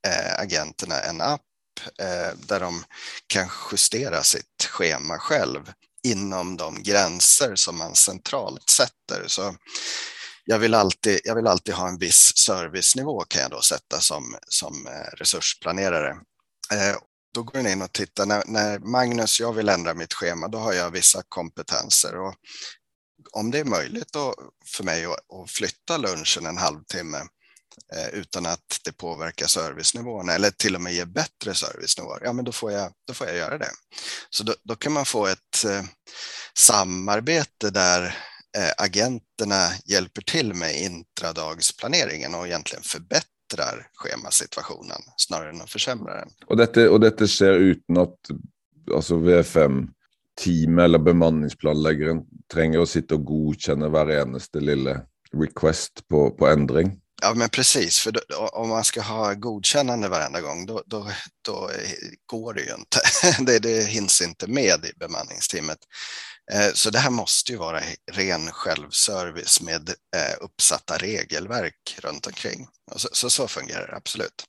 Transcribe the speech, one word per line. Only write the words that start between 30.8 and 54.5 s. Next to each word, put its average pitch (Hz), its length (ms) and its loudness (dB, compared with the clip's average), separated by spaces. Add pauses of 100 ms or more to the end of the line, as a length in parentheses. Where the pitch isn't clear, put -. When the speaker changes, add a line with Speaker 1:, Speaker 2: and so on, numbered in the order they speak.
Speaker 1:
med 87 140 -6
ge 87 100 -2
bättre 104 500 -6
servicenivåer, - 680 -4
ja, 120 80 -4
men 123 120 -6
då 120 80 -8
får 107 200 -6
jag, 101 200 -4 (140)
då - 80 -12
får 131 120 -8
jag 87 100 -6
göra 82 220 -4
det. - 120 -6 (600)
Så 107 140 -4
då, 110 100 -2 (100)
då 113 120 -8
kan 147 160 -4
man 143 120 0
få 104 220 0
ett, - 400 -2
eh, 98 160 -2 (760)
samarbete 104 1120 2
där, 90 320 4 (540)
eh, 95 280 0
agenterna 101 840 -2 (160)
hjälper 92 380 -2
till 120 320 -2
med 80 260 -4
intradagsplaneringen 82 1500 -4
och 87 120 -8
egentligen 85 360 -8
förbättrar - 1120 -6
schemasituationen - 1080 -6 (160)
snarare 80 340 -4
än 82 100 -14
att - 100 -16
försämra 107 440 -6
den. 95 140 -10 (180)
Speaker 2:
Och - 100 2
detta, 113 340 8
och 107 100 10
detta 110 260 6
sker 98 260 6
utan 90 440 6
att, 90 220 4 (760)
alltså, 82 220 2
V 85 280 8
fem-team 78 1300 2
eller 85 200 8
bemanningsplanläggaren 78 1200 4 (300)
tränger 80 260 4
att 85 100 4
sitta 80 260 0
och 76 100 0
godkänna 76 640 0
varje 76 340 4
eneste 65 380 -6